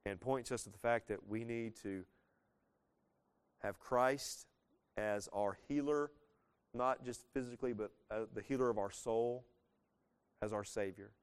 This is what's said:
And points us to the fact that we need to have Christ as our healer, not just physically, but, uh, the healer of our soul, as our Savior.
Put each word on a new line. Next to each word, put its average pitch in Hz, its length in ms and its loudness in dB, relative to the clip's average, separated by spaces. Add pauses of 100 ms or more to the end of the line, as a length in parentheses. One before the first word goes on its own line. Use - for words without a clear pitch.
And 98 160 -4
points 131 300 0
us 120 140 -2
to 104 60 -14
the - 80 -18
fact 117 300 2
that 101 200 -4
we 110 160 -2
need 117 380 -2
to 95 220 -4 (1600)
have 101 180 -4
Christ 127 680 2 (480)
as 104 360 0
our 101 240 0 (120)
healer, 147 420 2 (640)
not 127 300 2
just 123 280 -8
physically, 123 400 -2
but, 104 200 -4 (180)
uh, 110 240 -2
the 104 80 -4
healer 127 260 4
of 107 100 4
our 98 120 0
soul, 120 540 0 (960)
as 107 120 0
our 104 120 0
Savior. 101 480 -2 (100)